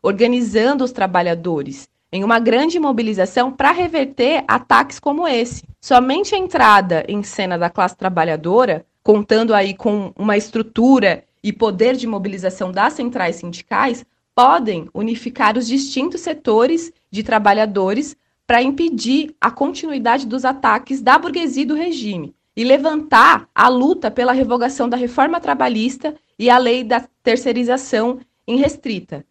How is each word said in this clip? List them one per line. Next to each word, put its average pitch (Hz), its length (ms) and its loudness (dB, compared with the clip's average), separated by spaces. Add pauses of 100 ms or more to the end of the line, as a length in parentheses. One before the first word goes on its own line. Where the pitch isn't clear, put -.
organizando 233 840 0
os 254 80 -4
trabalhadores 170 960 -2 (240)
em 190 100 -4
uma 226 160 2
grande 254 400 2
mobilização 233 720 0
pra 269 220 2
reverter 311 760 -2
ataques - 540 0
como 302 260 -2
esse. 240 380 -4 (200)
Somente 269 480 2
a 403 60 0
entrada 208 680 2
em 202 160 -6
cena 180 340 -4
da 175 100 0
classe 190 280 -2
trabalhadora, 170 920 0 (160)
contando 214 500 2
aí 196 220 2
com 208 420 -4
uma 208 200 0
estrutura 220 880 2 (180)
e 202 100 -4
poder 226 440 0
de 247 100 -6
mobilização 190 640 -6
das 196 220 0
centrais 233 440 -4
sindicais, 202 680 -4 (260)
podem 240 640 2
unificar 226 640 -2
os 240 80 -2
distintos 277 540 -2
setores 311 720 0 (180)
de 214 140 -6
trabalhadores 208 920 0 (300)
pra 240 160 4
impedir 277 800 -2
a 247 100 0
continuidade 269 720 -2
dos 240 200 -6
ataques 262 580 -2
da 254 160 4
burguesia 330 460 -4
e - 20 -2
do 294 80 -2
regime 254 580 -6 (240)
e 220 60 -4
levantar 285 920 4
a - 160 4
luta 254 400 0
pela 247 240 0
revogação 247 560 -2
da 240 80 -2
reforma 285 440 0
trabalhista 262 720 -2 (240)
e 233 100 0
a 247 100 6
lei 247 260 0
da 233 200 -2 (200)
terceirização 240 960 -2 (260)
em 233 100 -2
restrita 247 760 -4